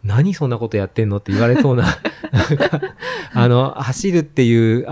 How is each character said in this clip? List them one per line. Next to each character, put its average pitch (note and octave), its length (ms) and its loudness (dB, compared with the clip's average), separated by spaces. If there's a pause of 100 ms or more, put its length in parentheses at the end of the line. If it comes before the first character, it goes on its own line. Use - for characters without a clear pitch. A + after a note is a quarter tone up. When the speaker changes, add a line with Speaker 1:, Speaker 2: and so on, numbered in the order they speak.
Speaker 1:
「何 C3+ 300 2
そ D3 120 -4
ん B2 40 -2
な A#2 80 -4
こ A#2 100 -6
と - 80 -4
や G2 100 0
っ - 20 -12
て A2+ 160 -2
ん G#2 60 0
の？」 G2+ 80 -2
っ - 40 -4
て G2 100 -6
言 G2+ 80 0
わ A#2 80 2
れ B2 120 2
そ C3+ 120 4
う B2+ 40 2
な、 A#2+ 80 2 (260)
Speaker 2:
<laughs> - 220 -12
Speaker 1:
な - 100 2
ん D3+ 140 0
か、 - 240 -2 (540)
あ A#2+ 140 4
の、 B2+ 280 2
走 C3+ 360 -4
る E3+ 60 2
っ D#3 40 2
て C#3+ 220 0
い A#2 320 4
う B2 160 -4